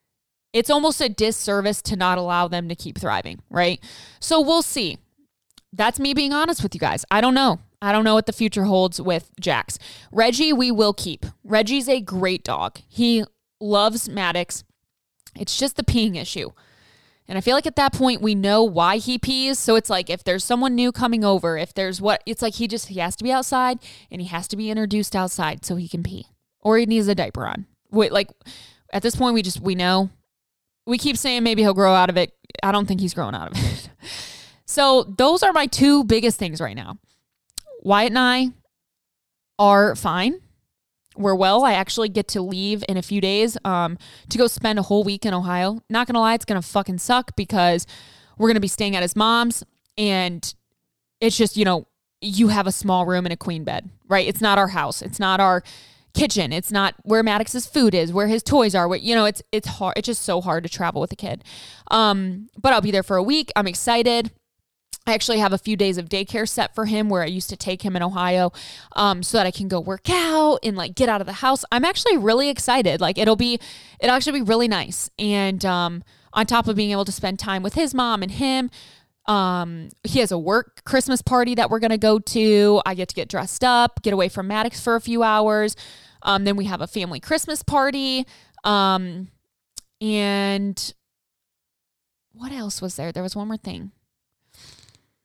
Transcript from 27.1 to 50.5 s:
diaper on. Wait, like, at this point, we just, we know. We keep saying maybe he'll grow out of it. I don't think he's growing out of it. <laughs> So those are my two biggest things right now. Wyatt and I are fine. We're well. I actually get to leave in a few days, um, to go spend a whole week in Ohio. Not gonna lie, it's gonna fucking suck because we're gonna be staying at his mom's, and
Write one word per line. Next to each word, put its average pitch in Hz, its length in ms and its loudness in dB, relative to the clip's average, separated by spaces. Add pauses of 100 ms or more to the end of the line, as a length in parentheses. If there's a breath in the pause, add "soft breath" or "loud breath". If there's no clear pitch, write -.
diaper 135 320 -6
on. - 180 -8 (240)
Wait, 208 220 2
like, 202 180 0 (640 loud breath)
at 196 80 -2
this - 140 -2
point, 247 180 2
we 226 80 2
just, 180 180 -4
we 185 140 -2
know. 185 380 2 (720)
We 240 140 0
keep 277 180 0
saying 247 240 0
maybe 220 220 2
he'll 196 100 4
grow 190 220 6
out 180 160 4
of 170 60 0
it. 180 140 0 (300)
I 196 100 0
don't 202 140 2
think 190 160 -2
he's 175 140 -2
growing 127 180 -6
out 82 180 -10
of 95 60 -4
it. - 380 -2
<laughs> - 40 -20 (680 loud breath)
So 269 360 4
those 262 400 2
are 381 100 4
my 294 140 2
two 285 360 4
biggest 226 360 2
things 160 200 -6
right 113 160 -6
now. 127 220 -12 (840)
Wyatt 208 300 2
and 247 80 0
I 254 280 2 (1120)
are 202 360 6
fine. 202 460 -2 (760)
We're 196 200 0
well. 196 280 4
I 240 100 4
actually 208 360 -2
get 196 200 -2
to 196 120 -2
leave 196 480 -4
in 190 80 0
a 180 60 -2
few 202 180 -2
days, 214 420 0
um, 175 340 -2 (320 loud breath)
to - 100 -4
go 240 80 6
spend 214 320 -2
a - 20 0
whole 202 220 2
week 202 220 -4
in 202 80 0
Ohio. 180 540 -2
Not 233 200 -2
gonna 240 120 0
lie, 226 140 4
it's 220 120 -2
gonna 185 180 -2
fucking 190 340 -2
suck 247 400 -2
because 175 480 2 (520 loud breath)
we're 226 120 4
gonna 220 100 4
be 196 80 -2
staying 202 280 -2
at 180 60 0
his 180 140 -2
mom's, 233 480 2 (340)
and 185 560 -2 (680)